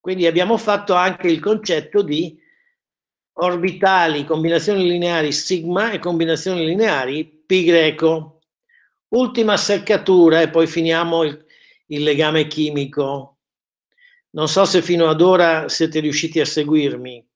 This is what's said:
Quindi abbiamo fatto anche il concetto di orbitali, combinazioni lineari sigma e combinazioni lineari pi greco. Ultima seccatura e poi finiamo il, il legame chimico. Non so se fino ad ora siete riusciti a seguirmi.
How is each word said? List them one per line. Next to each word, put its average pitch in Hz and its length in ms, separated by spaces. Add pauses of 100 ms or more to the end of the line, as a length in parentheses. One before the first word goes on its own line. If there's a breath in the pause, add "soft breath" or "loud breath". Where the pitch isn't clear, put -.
Quindi 185 240
abbiamo 180 320
fatto 202 360
anche 180 340
il 165 140
concetto 202 600
di 151 380 (920 soft breath)
orbitali, 175 920
combinazioni 165 640
lineari 170 460
sigma 180 580
e 190 80
combinazioni 165 680
lineari 156 640
pi 185 380
greco. 160 720 (720)
Ultima 226 480
seccatura 180 840
e 151 80
poi 165 180
finiamo 165 560
il, 151 220 (420 soft breath)
il 147 140
legame 151 460
chimico. 143 920 (920 soft breath)
Non 156 160
so 190 160
se 185 180
fino 170 280
ad 156 120
ora 170 460
siete 156 320
riusciti 151 400
a 143 60
seguirmi. 135 920